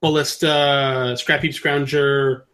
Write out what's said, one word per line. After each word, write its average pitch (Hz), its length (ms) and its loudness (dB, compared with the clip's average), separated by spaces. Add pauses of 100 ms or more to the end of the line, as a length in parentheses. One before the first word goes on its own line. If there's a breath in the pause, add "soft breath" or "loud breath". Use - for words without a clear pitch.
Ballista, 143 1160 0
Scrap 143 260 -2
Heap 156 100 -2
Scrounger 139 880 0 (100)